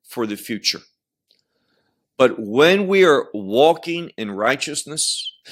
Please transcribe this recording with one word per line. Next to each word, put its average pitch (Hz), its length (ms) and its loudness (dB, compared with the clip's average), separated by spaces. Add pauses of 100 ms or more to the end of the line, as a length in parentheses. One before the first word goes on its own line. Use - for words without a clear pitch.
for 120 220 -6
the 104 100 -6
future. - 460 -8 (1400)
But 127 220 2
when 160 480 2
we 190 180 4
are 143 280 2
walking 156 840 0
in 107 140 -8
righteousness, 139 1000 -6 (180)